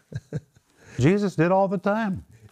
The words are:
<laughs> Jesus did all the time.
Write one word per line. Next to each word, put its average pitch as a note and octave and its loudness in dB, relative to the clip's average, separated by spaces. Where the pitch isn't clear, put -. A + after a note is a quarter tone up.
<laughs> - -14
Jesus F#3 2
did E3+ 2
all G3 2
the G3 -4
time. G3+ -4